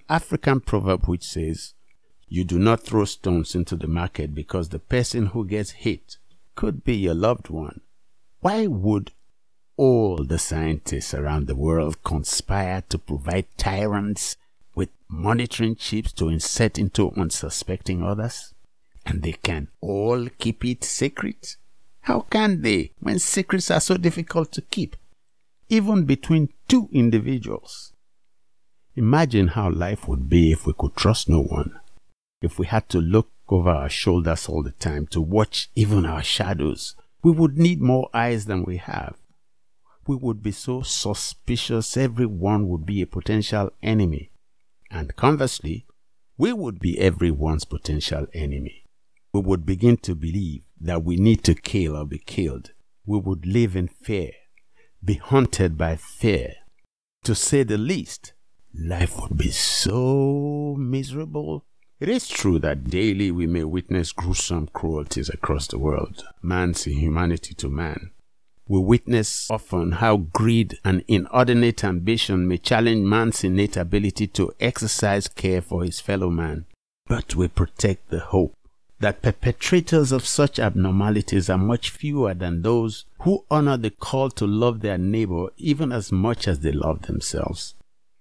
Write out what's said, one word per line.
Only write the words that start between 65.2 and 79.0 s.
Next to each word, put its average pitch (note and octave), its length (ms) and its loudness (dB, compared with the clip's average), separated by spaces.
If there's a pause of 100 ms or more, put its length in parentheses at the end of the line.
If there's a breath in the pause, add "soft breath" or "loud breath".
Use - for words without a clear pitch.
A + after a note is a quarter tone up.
across - 380 -4
the G1+ 100 -6
world, C#2+ 460 -2 (180)
man's F2+ 460 -2
inhumanity D#2+ 640 0
to - 160 -6
man. D#2 400 -6 (580)
We G2 120 2
witness A2+ 720 2
often F2 420 -2
how G#2+ 240 4
greed A2 640 2
and F#2 240 2
inordinate A#2+ 760 4
ambition F#2+ 640 0
may F2+ 100 2
challenge A2+ 480 2
man's A2 380 4
innate F#2+ 340 2
ability G2 500 0
to - 320 0
exercise G#2 680 0
care F#2 340 -2
for F2 220 -4
his F2 160 -6
fellow F#2+ 320 0
man. D#2+ 340 -4 (400)
But - 300 -2
we F2 120 2
protect - 640 -2
the E2 100 -4
hope F2+ 360 0 (440)
that G#2 220 -2